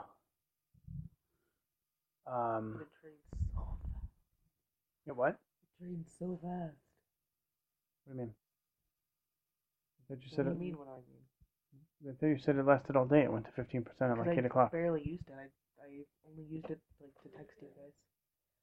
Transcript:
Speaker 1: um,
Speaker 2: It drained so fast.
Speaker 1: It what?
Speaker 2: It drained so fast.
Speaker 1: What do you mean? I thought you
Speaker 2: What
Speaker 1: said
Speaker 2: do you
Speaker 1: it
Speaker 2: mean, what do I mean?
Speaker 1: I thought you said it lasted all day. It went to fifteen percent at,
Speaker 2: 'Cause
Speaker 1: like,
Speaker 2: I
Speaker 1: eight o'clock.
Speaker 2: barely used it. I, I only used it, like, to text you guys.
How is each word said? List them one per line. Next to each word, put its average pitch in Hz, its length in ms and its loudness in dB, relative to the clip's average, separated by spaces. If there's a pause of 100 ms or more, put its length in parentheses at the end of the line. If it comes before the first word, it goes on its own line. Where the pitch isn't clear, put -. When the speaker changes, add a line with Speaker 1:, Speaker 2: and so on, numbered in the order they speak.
(2250)
Speaker 1:
um, 113 540 -4
Speaker 2:
It - 60 -12 (140)
drained 156 160 -20 (380)
so - 80 -4 (200)
fast. - 240 -8 (1000)
Speaker 1:
It 143 100 -8
what? 131 160 2
Speaker 2:
It - 500 -18
drained 175 220 -8 (140)
so 180 240 -4
fast. 170 340 -6 (1300)
Speaker 1:
What 139 80 -18
do - 0 -
you - 20 -10 (120)
mean? 110 80 -10 (1600)
I - 40 -20 (120)
thought 127 80 -12
you - 80 -18
Speaker 2:
What - 60 -16
Speaker 1:
said 143 80 2
Speaker 2:
do 135 60 0
you - 60 -2
Speaker 1:
it 170 40 -6
Speaker 2:
mean, 175 180 -6
what 139 80 -16
do 131 60 -16
I 127 40 -16 (120)
mean? 131 160 -20 (760)
Speaker 1:
I 139 200 -10
thought 156 60 4
you 147 120 6
said 139 180 4
it 135 100 4
lasted 139 300 8
all 127 100 6
day. 147 160 8
It 123 100 4
went 113 140 -2
to - 60 -16
fifteen 123 300 -2
percent 127 300 0
at, 117 60 2
Speaker 2:
'Cause 117 80 2
Speaker 1:
like, 170 100 4
Speaker 2:
I - 40 4
Speaker 1:
eight 123 60 4
o'clock. 123 260 6
Speaker 2:
barely 165 320 0
used 165 240 -8
it. 139 80 -16
I, 135 120 -14 (340)
I 143 220 -16 (240)
only 156 160 -14
used 160 260 -10
it, 160 80 -6 (220)
like, 139 120 -20 (100)
to 147 140 -20
text 147 240 -20
you 143 160 -18
guys. 143 160 -20 (720)